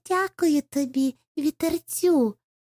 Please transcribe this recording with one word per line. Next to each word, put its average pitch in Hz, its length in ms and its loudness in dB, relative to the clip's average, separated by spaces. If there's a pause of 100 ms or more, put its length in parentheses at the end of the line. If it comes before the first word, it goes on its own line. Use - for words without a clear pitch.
дякую 359 540 0
тобі, 269 540 -2 (220)
вітерцю», 311 960 0 (260)